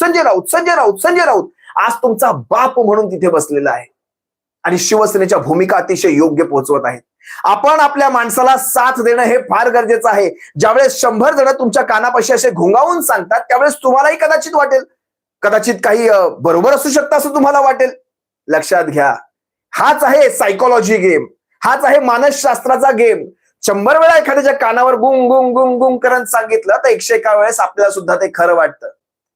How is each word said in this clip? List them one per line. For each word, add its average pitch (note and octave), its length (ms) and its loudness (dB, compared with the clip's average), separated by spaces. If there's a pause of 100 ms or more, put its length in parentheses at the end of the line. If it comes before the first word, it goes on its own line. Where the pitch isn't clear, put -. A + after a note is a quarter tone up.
संजय E4+ 220 0
राऊत, F#4 280 0
संजय E4+ 240 0
राऊत, A3 240 0
संजय F4 260 0
राऊत, A#3+ 260 0 (260)
आज A3 180 -2
तुमचा A#3 380 0
बाप A#3 480 -2
म्हणून G#3+ 260 0
तिथे F3+ 220 -4
बसलेला D3 420 -2
आहे B2 140 -8 (800)
आणि F3 140 -2
शिवसेनेच्या G3+ 600 0
भूमिका F#3 380 -2
अतिशय F3+ 340 -2
योग्य D#3 340 2
पोहोचवत C#3 400 -2
आहेत. B2 160 -6 (440)
आपण C4+ 360 2
आपल्या C#4+ 280 0
माणसाला B3+ 480 0
साथ B3 460 -2
देणं A#3+ 200 2
हे A#3 160 0
फार A#3+ 320 -2
गरजेचं A#3 380 0
आहे. G3+ 220 0 (280)
ज्यावेळेस B3 420 2
शंभर B3 340 2
जण C4+ 140 2
तुमच्या C4 340 0
कानापाशी A#3+ 500 0
असे B3 180 0
घोंगावून A#3 500 2
सांगतात, A3 400 -2
त्यावेळेस B3+ 340 0
तुम्हालाही C#4 420 0
कदाचित D#4 380 -2
वाटेल, C4 300 0 (580)
कदाचित G#3+ 320 0 (100)
काही, A3 240 0
अ, F#3+ 200 4
बरोबर E3+ 440 0
असू C#4+ 160 0
शकतं D4 280 0
असं D4 120 -2
तुम्हाला C#4 320 2
वाटेल. C4 300 0 (580)
लक्षात D#3+ 360 0
घ्या, C#3 300 0 (600)
हाच D4 300 0
आहे C4+ 260 4
सायकॉलॉजी A3 680 0
गेम, F3+ 300 0 (380)
हाच C#4 200 0
आहे C#4 160 4
मानसशास्त्राचा B3+ 880 0
गेम. A3 360 0 (400)
शंभर G#3+ 320 0
वेळा E4 200 4
एखाद्याच्या C#4 360 0
कानावर B3 400 0
गुंग B3+ 340 0
गुंग B3+ 260 2
गुंग B3+ 240 0
गुंग B3+ 200 0
करत B3 280 0
सांगितलं A3 500 -2
तर C4 120 0
एकशे A3+ 260 0
एका A3 220 0
वेळेस A3 240 0
आपल्याला G3 300 0
सुद्धा F3+ 260 -4
ते F#3 180 -4
खरं F3 200 2
वाटतं. D3+ 340 -2 (480)